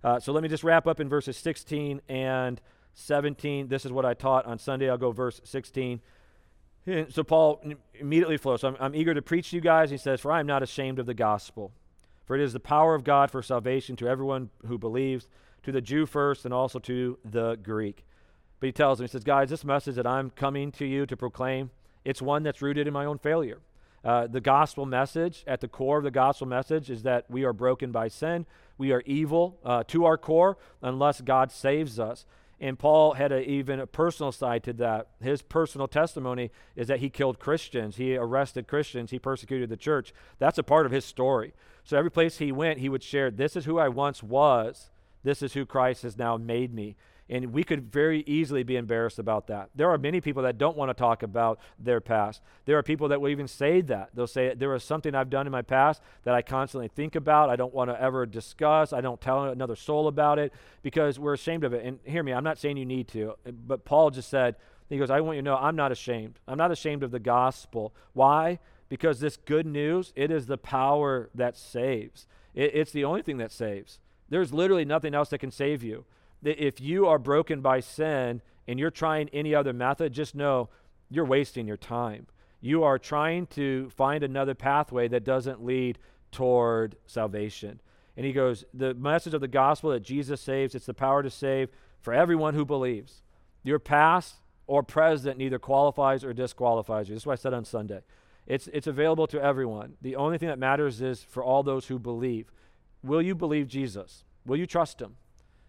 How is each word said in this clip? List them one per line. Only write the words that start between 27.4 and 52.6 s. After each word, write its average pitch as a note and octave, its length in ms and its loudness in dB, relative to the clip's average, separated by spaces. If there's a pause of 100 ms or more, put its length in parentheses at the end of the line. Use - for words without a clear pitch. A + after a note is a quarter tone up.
are B2+ 80 2
broken B2+ 400 0
by A2+ 160 -2
sin. E3 380 -4 (320)
We C3+ 160 2
are B2 120 2
evil, D#3 600 0
uh, A#2+ 220 2
to E3+ 180 4
our D#3+ 120 6
core E3+ 400 4 (240)
unless C3 400 0
God C3 300 2
saves C#3 480 -2
us. A2+ 260 -6 (340)
And C3 200 -6
Paul D3+ 340 8
had C#3 180 0
a, C3 180 2
even C3+ 300 -2
a C3 80 -8
personal D#3 440 -2
side A#2+ 320 -2
to B2 100 -8
that. A2+ 340 -2 (120)
His C3+ 220 -2
personal D3 460 -2
testimony B2+ 640 -2 (260)
is A#2+ 120 -6
that C3+ 120 0
he C3+ 100 -2
killed C3 300 0
Christians, A#2 580 -4
he B2+ 180 -2
arrested B2+ 520 -2
Christians, B2+ 440 -4
he B2+ 80 -6
persecuted B2+ 500 -4
the A2 80 -8
church. D3 360 -2 (260)
That's D3 180 2
a D3+ 60 0
part D3+ 220 6
of B2 80 0
his C3+ 100 0
story. B2+ 500 0 (300)
So D3 140 -2
every D#3+ 140 2
place E3 260 2
he C#3+ 160 -4
went, D3+ 260 0
he C3+ 100 -2
would C3+ 140 -4
share, C#3 260 0
"This C3 280 -2
is D3 80 -6
who D#3+ 140 0
I D3+ 100 4
once C3+ 340 -2
was. B2 680 2 (320)
This C#3 180 -2
is C3+ 120 -4
who C#3 120 -4
Christ B2+ 380 0
has A2 140 -10
now A#2 200 -2
made A#2 360 -4
me." G#2 220 -10 (320)
And B2 260 -6
we D#3 100 0
could C3+ 280 -4
very D3+ 360 2
easily C#3+ 340 0
be B2+ 140 -2
embarrassed A#2 420 -2
about G#2+ 300 -2
that. G2+ 260 -8
There D3 160 2
are E3 80 4
many D3+ 240 -2
people C#3 220 -2
that A#2+ 160 -2
don't D3+ 180 2
wanna C3+ 160 -2
talk A#2 300 2
about A2+ 360 0 (200)
their A#2+ 200 0
past. G#2+ 400 0 (260)